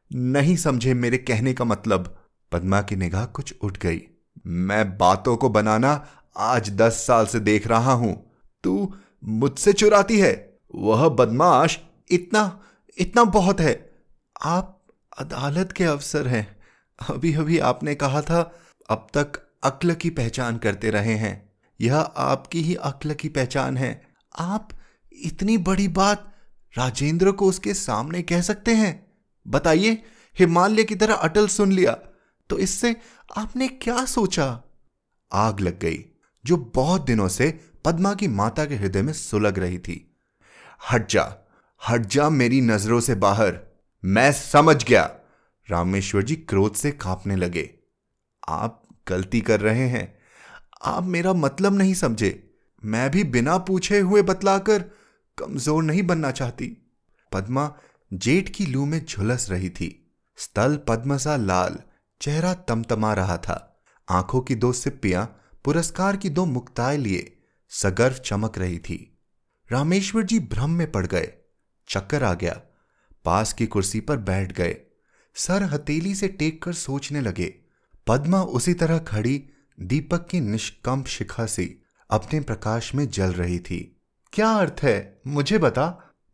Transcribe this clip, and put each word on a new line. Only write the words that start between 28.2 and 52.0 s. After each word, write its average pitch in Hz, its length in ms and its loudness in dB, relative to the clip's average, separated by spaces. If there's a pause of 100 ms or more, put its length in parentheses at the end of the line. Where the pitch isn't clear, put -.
कह 170 200 0
सकते 214 340 0
हैं? 214 360 0 (360)
बताइए, 170 560 2 (360)
हिमालय 190 440 6
की 214 120 -4
तरह 214 180 4
अटल 202 340 2
सुन 202 240 2
लिया, 185 200 4 (580)
तो - 80 -4
इससे 226 380 0 (420)
आपने 247 300 -4
क्या 254 380 -4
सोचा?" 170 560 -2 (720)
आग 101 260 0
लग 90 200 -2
गई, 82 260 -4 (400)
जो 165 120 2
बहुत 143 480 0
दिनों 110 220 2
से 135 320 0 (260)
पद्मा 170 280 2
की 196 140 -2
माता 113 380 0
के 147 100 -6
हृदय 98 260 0
में 147 120 -2
सुलग 104 460 -2
रही 90 200 -4
थी। - 380 -12 (760)
"हट 113 180 0
जा, - 260 2 (520)
हट 120 140 2
जा 127 280 2
मेरी 131 320 4
नजरों 110 380 2
से 117 160 0
बाहर, 98 440 2 (460)
मैं 113 260 4
समझ 147 520 4
गया," 101 320 4 (540)
रामेश्वर 95 540 0
जी 151 120 -2
क्रोध 104 400 0
से 147 160 -2
कांपने 95 440 -6
लगे। 87 440 -4 (720)
"आप 104 380 -6 (200)
गलती 95 340 -2
कर 107 200 2
रहे 113 260 2
हैं, 123 320 -6 (640)
आप - 180 -2
मेरा 180 300 0
मतलब 180 400 2
नहीं 190 200 4
समझे। 110 640 -2 (280)